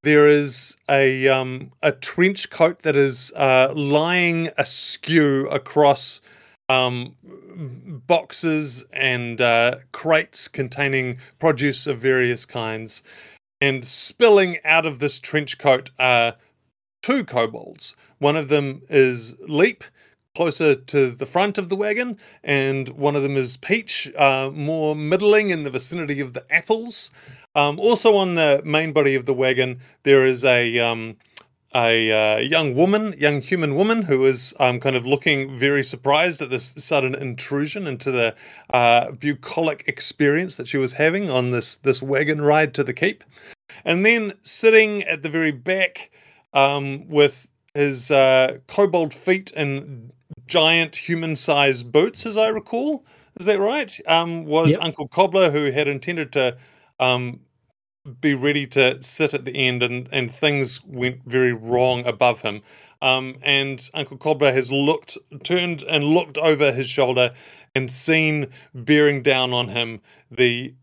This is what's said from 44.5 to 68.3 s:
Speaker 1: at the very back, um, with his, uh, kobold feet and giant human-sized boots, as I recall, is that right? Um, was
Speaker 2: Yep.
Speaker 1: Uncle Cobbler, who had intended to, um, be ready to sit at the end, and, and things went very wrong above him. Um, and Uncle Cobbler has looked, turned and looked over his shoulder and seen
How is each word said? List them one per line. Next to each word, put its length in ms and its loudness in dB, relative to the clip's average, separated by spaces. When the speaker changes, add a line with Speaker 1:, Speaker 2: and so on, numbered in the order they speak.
Speaker 1:
at 180 -6
the 60 -8
very 240 0
back, 580 -4
um, 540 0
with 400 2
his, 360 -2
uh, 480 4
kobold 440 0
feet 440 -4
and 540 -8
giant 500 2
human-sized 960 -2
boots, 320 2
as 140 -6
I 100 2
recall, 560 -4
is 80 -12
that 140 2
right? 460 -2
Um, 400 0
was 240 4
Speaker 2:
Yep. 100 2
Speaker 1:
Uncle 280 -6
Cobbler, 420 4
who 200 0
had 180 -2
intended 440 -6
to, 240 0
um, 420 -2
be 120 2
ready 340 -2
to 340 2
sit 320 -4
at 100 -8
the 100 -10
end, 280 -2
and, 280 -6
and 240 -4
things 520 -2
went 400 -6
very 260 2
wrong 540 0
above 340 0
him. 220 -8
Um, 400 -2
and 500 -2
Uncle 240 -10
Cobbler 360 0
has 200 -2
looked, 460 -2
turned 380 -4
and 220 -2
looked 340 0
over 340 2
his 160 -6
shoulder 460 0
and 180 -4
seen 540 0